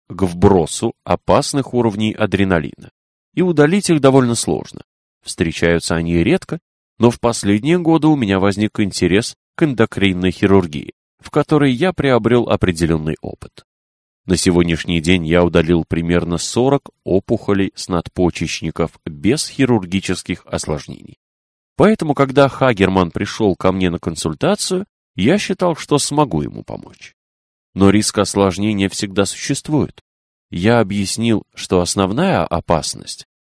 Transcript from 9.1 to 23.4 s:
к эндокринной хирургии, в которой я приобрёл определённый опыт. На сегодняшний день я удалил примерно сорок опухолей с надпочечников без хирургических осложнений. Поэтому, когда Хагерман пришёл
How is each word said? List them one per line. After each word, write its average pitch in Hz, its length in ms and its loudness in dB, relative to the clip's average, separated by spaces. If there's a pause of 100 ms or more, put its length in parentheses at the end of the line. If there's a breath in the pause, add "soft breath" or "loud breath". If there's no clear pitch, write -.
к - 80 -4
эндокринной 98 680 0
хирургии, 87 600 0 (260)
в - 100 -20
которой 147 440 0
я 165 180 -2
приобрёл 120 560 2
определённый 80 760 0
опыт. - 440 -16 (640)
На 90 80 2
сегодняшний 85 640 0
день 85 260 2
я 87 200 4
удалил 82 400 2
примерно 85 520 -2
сорок 135 520 -2 (160)
опухолей 98 720 -2
с - 120 -14
надпочечников 82 1160 -4
без 87 420 -2
хирургических 92 1000 -2
осложнений. - 720 -10 (600)
Поэтому, 170 360 2
когда 135 360 4
Хагерман 95 600 2
пришёл 101 440 -2